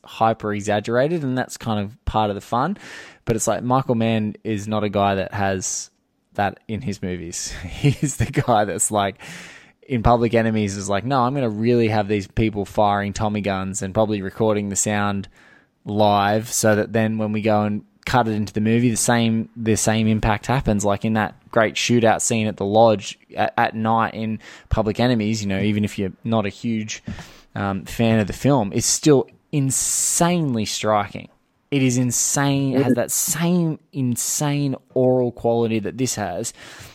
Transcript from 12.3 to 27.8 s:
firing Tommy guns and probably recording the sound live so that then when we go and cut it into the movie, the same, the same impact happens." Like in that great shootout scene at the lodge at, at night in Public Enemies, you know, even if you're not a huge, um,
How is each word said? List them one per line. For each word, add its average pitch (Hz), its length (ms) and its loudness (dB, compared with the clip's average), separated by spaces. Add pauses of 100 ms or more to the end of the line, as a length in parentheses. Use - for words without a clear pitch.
firing 101 480 0
Tommy 107 280 -2
guns 95 420 -4
and 95 120 -6
probably 107 280 0
recording 104 460 0
the 98 80 -4
sound 101 520 -2 (560)
live 104 640 2
so 110 260 2
that 101 180 0
then 110 260 0
when 107 140 -2
we 107 80 -2
go 104 220 2
and 104 220 -2 (200)
cut 120 220 2
it 110 60 0
into 104 200 -2
the 107 80 -2
movie, 117 300 4
the 107 60 -2
same, 113 600 0
the 110 200 0
same 110 320 2
impact 110 380 0
happens." 110 380 0
Like 101 200 0
in 110 80 0
that 107 240 -2 (160)
great - 220 2
shootout 110 460 2
scene 110 280 0
at 101 80 -6
the 98 80 -6
lodge 107 520 4 (200)
at, - 200 0
at 117 200 2
night 110 380 2
in 110 260 -6 (300)
Public 107 280 0
Enemies, 113 420 2
you 101 80 -4
know, 98 120 0
even 104 240 2
if - 160 -4
you're 92 120 -2 (120)
not 113 220 0
a - 20 -2
huge, 110 560 -6 (500)
um, 98 300 -4